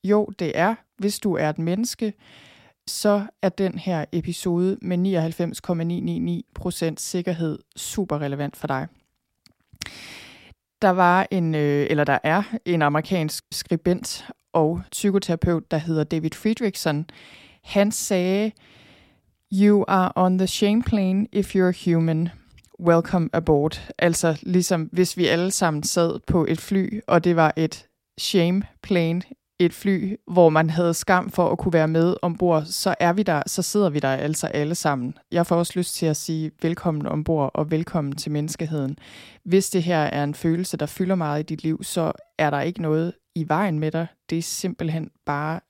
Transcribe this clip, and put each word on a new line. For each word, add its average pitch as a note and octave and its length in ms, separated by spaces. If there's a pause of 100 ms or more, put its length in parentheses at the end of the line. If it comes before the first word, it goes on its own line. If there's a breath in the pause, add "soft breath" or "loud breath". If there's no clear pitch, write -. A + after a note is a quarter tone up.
"Jo, G#3 240 (100)
det E3+ 160
er. G3+ 200 (240)
Hvis G3+ 200
du F#3 160
er D3+ 160
et D#3 80
menneske, G3+ 540 (720 loud breath)
så G#3 400 (160)
er G3 60
den F#3 300
her E3 340
episode F3 720
med F3+ 140
nioghalvfems F3 640
komma E3 240
ni F3 160
ni E3+ 180
ni E3+ 360
procent E3 460
sikkerhed E3+ 580 (180)
super - 420
relevant C#3+ 380
for - 100
dig." C#3 200 (2000 loud breath)
Der G3 80
var F3+ 400
en, E3 240
øh, C#3+ 360
eller D3 140
der - 180
er E3 200 (220)
en E3+ 180
amerikansk D3+ 680
skribent - 760 (260)
og E3 380
psykoterapeut, F3+ 800
der D#3+ 80
hedder D#3 260
David D#3 300
Friedrichsen. E3+ 760 (520 loud breath)
Han G3+ 300
sagde, F#3+ 600 (1000 soft breath)
"You G3+ 340
are F#3 280
on F#3 220
the F#3+ 80
shame G#3+ 360
plane G3 500
if G3+ 240
you're F#3 340
human. E3 380 (520 soft breath)
Welcome E3+ 520
aboard." D#3 680
Altså E3 440
ligesom F3 400
hvis F3 340
vi F3 100
alle E3+ 240
sammen D#3 320
sad - 440
på E3+ 220
et D#3+ 120
fly, G3 460
og E3+ 180
det F3 120
var D#3 200
et D#3+ 300 (320)
shame F3+ 440 (200)
plane, E3+ 400 (360)
et F3 160
fly, G3 420 (100)
hvor F3 220
man D#3 220
havde E3+ 240
skam F#3 360
for F3 200
at E3+ 80
kunne F3+ 140
være D#3+ 160
med E3 340
ombord, E3+ 420
så F3+ 360
er E3+ 120
vi G3+ 100
der, E3 240
så - 160
sidder G3+ 280
vi D3 100
der C#3 80
altså D3 380
alle D3 280
sammen. C#3 400 (180)
Jeg E3+ 140
får E3+ 100
også E3+ 200
lyst F3+ 180
til E3 120
at D3+ 100
sige D#3+ 340 (120)
velkommen E3 440
ombord D3+ 480
og D3+ 160
velkommen D#3 460
til - 160
menneskeheden. D3+ 640 (460 loud breath)
Hvis F#3+ 260
det F3+ 120
her E3+ 160
er D3 260
en D3 100
følelse, E3+ 420
der D3+ 100
fylder F#3 280
meget D3+ 260
i D#3 60
dit D#3+ 160
liv, D#3+ 220
så D#3+ 280 (260)
er D3+ 120
der C#3+ 100
ikke E3+ 220
noget D#3+ 300 (220)
i D#3+ 140
vejen D#3 300
med D#3 120
dig. E3 160 (240)
Det E3 80
er E3 40
simpelthen E3 680 (160)
bare D3+ 440